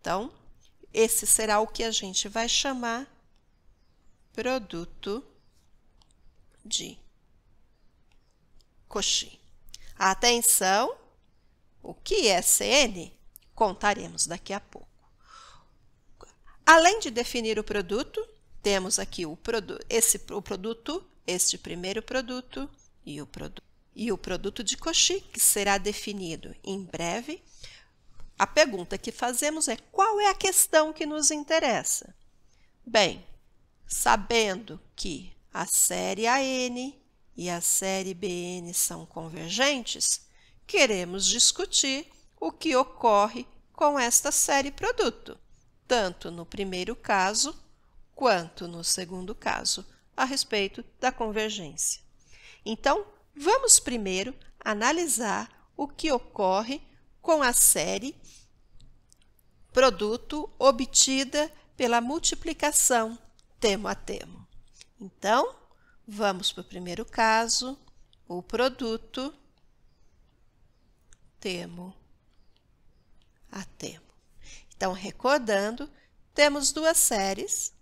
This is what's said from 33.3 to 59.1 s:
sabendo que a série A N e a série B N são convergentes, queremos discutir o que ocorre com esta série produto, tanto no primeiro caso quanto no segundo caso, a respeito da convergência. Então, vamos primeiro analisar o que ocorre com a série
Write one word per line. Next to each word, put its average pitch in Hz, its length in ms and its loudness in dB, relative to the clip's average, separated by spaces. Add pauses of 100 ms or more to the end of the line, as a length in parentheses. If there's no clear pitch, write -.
sabendo 214 960 0 (140)
que 180 420 -8 (160)
a 175 140 -4
série 185 580 0
A 254 160 4
N 254 580 -4 (380)
e 175 100 -8
a 175 140 -4
série 190 540 -2
B 185 120 -6
N 175 460 -6
são 165 320 -4
convergentes, 202 1200 -2 (400)
queremos 196 640 2
discutir 277 840 2 (280)
o 330 120 -4
que - 240 -2
ocorre 233 720 2 (240)
com 294 280 2
esta 247 320 2
série 277 400 2
produto, - 680 -2 (480)
tanto 196 420 0
no 170 160 -12
primeiro 190 500 -6
caso 214 600 0 (560)
quanto 180 540 0
no 170 160 -12
segundo 185 500 -4
caso, - 520 -4 (320)
a 262 80 2
respeito 233 580 -2 (160)
da 254 120 0
convergência. 214 880 -4 (640)
Então, 277 400 0 (300)
vamos 440 440 4
primeiro 202 540 -4 (260)
analisar 226 1160 -2
o 294 100 -4
que 311 240 -4
ocorre 220 720 0 (400)
com 311 220 2
a 240 100 4
série 196 600 2 (1600)